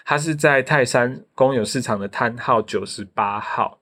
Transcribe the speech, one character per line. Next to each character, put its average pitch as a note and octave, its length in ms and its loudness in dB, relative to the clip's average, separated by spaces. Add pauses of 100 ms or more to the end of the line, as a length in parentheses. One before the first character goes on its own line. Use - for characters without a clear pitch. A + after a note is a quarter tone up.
它 D3 120 0
是 D#3 160 -2
在 D3 280 4
泰 C3+ 240 2
山 B2+ 360 0 (120)
公 C3+ 200 4
有 A2+ 120 0
市 B2+ 160 -4
场 A2 180 -2
的 G2+ 80 -6
摊 A#2+ 300 -2
号 A#2+ 240 2
九 G2+ 240 -4
十 - 180 -12
八 G2+ 360 -4
号。 - 420 -4